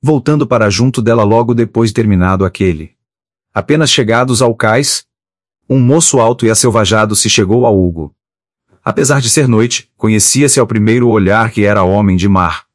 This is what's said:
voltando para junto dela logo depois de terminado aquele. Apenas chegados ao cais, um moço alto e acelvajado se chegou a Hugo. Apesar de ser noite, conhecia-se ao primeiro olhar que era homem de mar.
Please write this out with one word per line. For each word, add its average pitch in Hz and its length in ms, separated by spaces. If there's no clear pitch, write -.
voltando 147 440
para 113 220
junto 120 320
dela 117 220
logo 113 320
depois 113 360
de - 40
terminado 95 500
aquele. 87 460
Apenas 151 360
chegados 120 520
ao 120 120
cais, 117 520
um 135 80
moço 135 400
alto 120 260
e 110 60
acelvajado 107 640
se 104 160
chegou 113 340
a 120 60
Hugo. 87 420
Apesar 139 360
de 117 100
ser 143 180
noite, 117 480
conhecia-se 117 640
ao 117 80
primeiro 113 420
olhar 107 420
que 107 140
era 101 200
homem 98 320
de 92 120
mar. 90 360